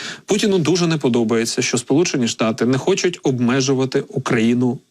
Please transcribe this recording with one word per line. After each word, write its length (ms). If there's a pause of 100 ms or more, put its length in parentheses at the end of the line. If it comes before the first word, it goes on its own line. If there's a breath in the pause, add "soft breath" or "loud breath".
(260 loud breath)
Путіну 340
дуже 280
не 100
подобається, 640
що 160
Сполучені 500
Штати 380
не 120
хочуть 460
обмежувати 840
Україну 720 (120)